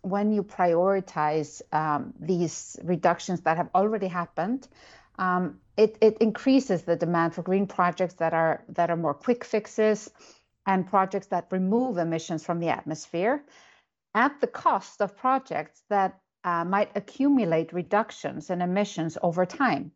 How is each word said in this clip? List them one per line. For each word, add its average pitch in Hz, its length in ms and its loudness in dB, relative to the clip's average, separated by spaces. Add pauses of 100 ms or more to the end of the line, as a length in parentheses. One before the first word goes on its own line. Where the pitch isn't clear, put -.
when 202 300 0
you 208 100 0
prioritize, 175 1200 0 (100)
um, 151 480 0
these 170 600 -4
reductions 175 600 0
that 160 140 2
have 165 180 -2
already 202 340 2
happened, 180 600 -4 (500)
um, 180 420 0 (180)
it, 214 240 4
it 220 160 6
increases 226 640 2
the 170 140 0
demand 170 380 0
for 180 80 -8
green 190 240 2
projects 180 480 0
that 165 200 0
are, 165 360 2
that 170 200 0
are 170 60 0
more 160 180 -2
quick 240 300 -2
fixes 214 680 -2 (560)
and 190 200 2
projects 190 420 0
that 175 220 -4
remove 202 460 0
emissions 165 480 -4
from 170 160 -4
the 170 80 -2
atmosphere 180 720 -4 (720)
at 269 260 0
the 240 60 0
cost - 540 -2
of 202 160 -2
projects 254 720 -2
that, 190 300 0 (260)
uh, 170 200 0
might 196 300 0
accumulate 196 800 2
reductions 180 760 -4
in 180 120 -2
emissions 180 600 -2
over 175 240 0
time. 180 500 -2